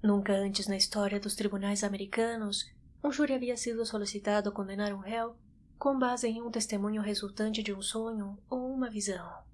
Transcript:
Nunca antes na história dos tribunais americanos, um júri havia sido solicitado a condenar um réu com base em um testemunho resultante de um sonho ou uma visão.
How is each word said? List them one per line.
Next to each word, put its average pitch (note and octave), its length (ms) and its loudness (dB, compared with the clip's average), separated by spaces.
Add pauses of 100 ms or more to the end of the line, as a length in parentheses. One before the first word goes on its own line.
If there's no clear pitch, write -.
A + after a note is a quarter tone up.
Nunca G3+ 300 4
antes G3 360 2
na G3 100 0
história G3+ 420 2
dos G3+ 160 -2
tribunais G3+ 480 0
americanos, G#3 880 0 (320)
um C#4+ 80 4
júri C#4+ 220 2
havia B3 240 0
sido A#3 280 0
solicitado G#3 640 0
a - 20 -6
condenar G3+ 420 -2
um G3 60 -6
réu A3+ 360 -4 (420)
com C4+ 220 2
base B3 260 2
em A3+ 160 0
um A#3 80 -4
testemunho G#3+ 520 0
resultante G#3 600 -2
de G#3 120 -2
um G3 80 -8
sonho G#3+ 580 -4 (100)
ou B3+ 240 -2
uma B3+ 160 0
visão. G3 540 -6 (100)